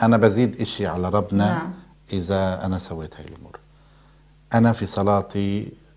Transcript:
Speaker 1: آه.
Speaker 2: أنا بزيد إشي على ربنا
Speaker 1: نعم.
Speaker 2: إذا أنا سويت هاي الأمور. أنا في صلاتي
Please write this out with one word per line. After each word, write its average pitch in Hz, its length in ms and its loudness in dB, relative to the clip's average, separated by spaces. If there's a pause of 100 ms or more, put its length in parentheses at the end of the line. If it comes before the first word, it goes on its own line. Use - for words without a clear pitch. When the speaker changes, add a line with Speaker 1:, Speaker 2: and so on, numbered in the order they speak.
Speaker 1:
آه. - 20 4
Speaker 2:
أنا 117 120 6
بزيد 110 440 2
إشي 104 260 -4
على 90 220 -4
ربنا 101 360 0
Speaker 1:
نعم. 165 280 -2 (400)
Speaker 2:
إذا 95 520 -2
أنا 95 140 -2
سويت 80 380 -10
هاي 76 80 -16
الأمور. 78 340 -20 (960)
أنا 117 180 6
في 104 140 -4
صلاتي 101 880 0 (240)